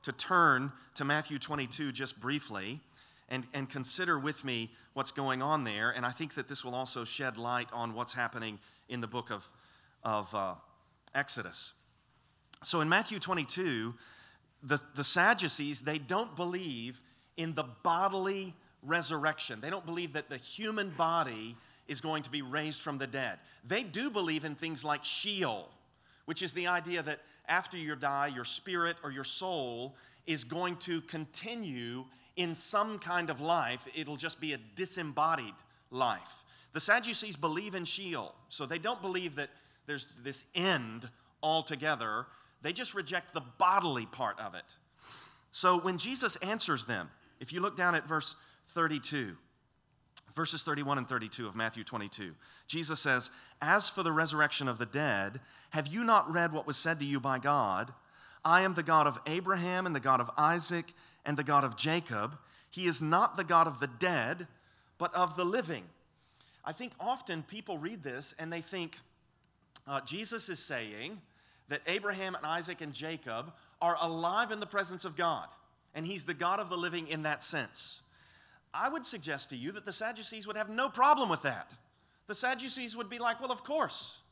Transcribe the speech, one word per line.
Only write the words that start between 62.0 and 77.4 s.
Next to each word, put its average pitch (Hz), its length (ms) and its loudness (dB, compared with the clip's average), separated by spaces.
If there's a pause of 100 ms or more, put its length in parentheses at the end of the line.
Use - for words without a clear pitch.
He 180 180 -2
is 156 140 2
not 170 380 6
the 190 60 0
God 165 220 8
of 131 140 -4
the 139 80 2
dead, 143 580 2 (520)
but 170 160 0
of 175 200 4
the 175 120 2
living." 170 380 0 (800)
I 160 120 -6
think 240 260 -10
often 214 420 -2
people 196 360 -8
read 180 240 -6
this 139 360 -8
and 160 140 -6
they 170 80 -4
think, 165 380 -8 (920)
uh, 135 140 -2
Jesus 202 480 -6
is 165 80 -6
saying 123 640 -6 (480)
that 147 160 -2
Abraham 190 480 -2
and 151 100 -6
Isaac 165 380 -4
and 151 100 -8
Jacob 139 580 -6 (300)
are 170 180 4
alive 170 520 2
in 214 100 -4
the 214 60 -6
presence 185 400 -4
of 156 100 -6
God, 156 320 2 (460)
and 160 120 -4
he's 185 160 -6
the 170 120 -4
God 175 260 2
of 190 80 -4
the 175 80 -4
living 170 320 -2
in 156 140 -2
that 151 200 0